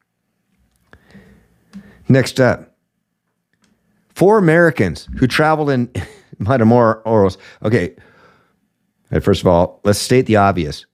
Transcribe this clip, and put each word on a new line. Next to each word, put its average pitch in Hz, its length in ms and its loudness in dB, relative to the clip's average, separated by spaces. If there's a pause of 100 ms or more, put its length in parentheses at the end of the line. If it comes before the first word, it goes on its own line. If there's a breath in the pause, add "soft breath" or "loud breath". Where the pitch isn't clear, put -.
(2000 loud breath)
Next 131 320 0
up, - 380 -2 (1400)
four 202 240 2
Americans 160 800 0
who 80 80 -2
traveled 151 460 -2
in 123 160 -2
<laughs> - 520 -14
Matamoros. 110 1000 0 (260 loud breath)
Okay, 107 320 -4 (1200 soft breath)
first - 220 0
of - 60 0
all, 87 360 0
let's 101 140 0
state 127 300 -2
the 107 80 0
obvious. 90 580 -2